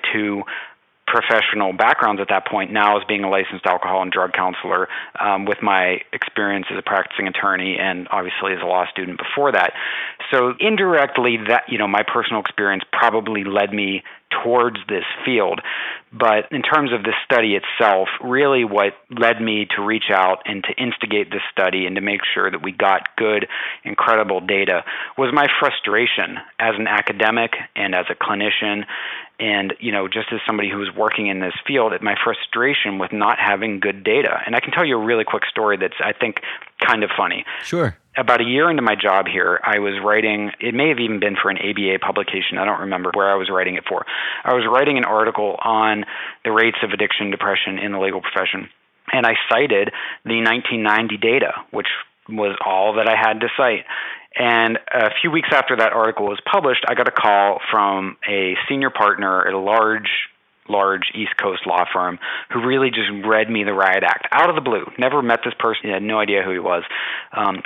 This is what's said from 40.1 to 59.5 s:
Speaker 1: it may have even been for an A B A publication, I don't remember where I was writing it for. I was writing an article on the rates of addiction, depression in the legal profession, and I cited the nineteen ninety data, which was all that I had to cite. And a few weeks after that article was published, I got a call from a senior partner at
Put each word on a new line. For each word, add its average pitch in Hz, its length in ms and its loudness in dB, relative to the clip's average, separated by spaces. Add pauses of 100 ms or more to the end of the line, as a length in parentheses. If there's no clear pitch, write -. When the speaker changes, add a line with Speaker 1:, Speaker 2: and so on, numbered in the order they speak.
Speaker 1:
it 117 160 -2
may 147 140 2
have 131 100 0
even 110 200 -2
been 101 220 0
for 98 80 0
an 95 80 0
A 98 160 -2
B 98 220 0
A - 20 0
publication, 95 640 -4
I 95 60 0
don't 104 160 -2
remember 92 340 -2
where 98 160 4
I 98 40 4
was 95 140 -2
writing 92 260 0
it 90 120 -6
for. 90 180 -4 (380)
I 127 100 2
was 120 160 2
writing 135 280 4
an 123 80 0
article 107 580 0
on 110 420 2 (380)
the 113 80 0
rates 113 320 4
of 101 80 -2
addiction, 104 400 -2
depression 98 480 -2
in 101 140 -4
the 98 60 -2
legal 95 220 -2
profession, 95 480 -4 (440)
and 127 120 2
I 117 100 4 (140)
cited 113 420 2 (340)
the 113 160 0
nineteen 113 420 0
ninety 107 320 2
data, 117 380 2 (180)
which 101 160 -4 (400)
was 104 380 -2
all 101 300 2
that 107 120 2
I 110 80 4
had 110 240 2
to 120 160 0
cite. 117 300 2 (500)
And 117 420 4 (160)
a 110 180 4 (100)
few 170 100 0
weeks 160 220 0
after 131 240 4
that 110 160 4
article 110 340 2
was 101 120 -4 (100)
published, 147 400 2
I 120 60 0
got 123 120 2
a 123 40 0
call 101 480 4 (120)
from 98 460 0 (100)
a 95 280 0 (120)
senior 139 220 0
partner 101 560 2
at 95 80 0